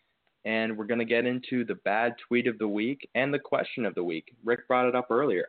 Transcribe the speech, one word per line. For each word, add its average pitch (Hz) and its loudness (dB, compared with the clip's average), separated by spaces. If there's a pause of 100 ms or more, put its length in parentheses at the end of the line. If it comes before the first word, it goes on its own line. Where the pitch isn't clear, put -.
(460)
and 110 0
we're 107 -6
gonna 117 0
get 120 2
into 123 -2
the 104 -2 (100)
bad 113 2 (120)
tweet 120 2
of 113 0
the 107 0
week 110 -2
and 139 0
the 143 0
question - -2
of 92 -2
the 90 -2
week. 82 -6
Rick 120 -2
brought 127 4
it 123 2
up 123 -2
earlier. 147 2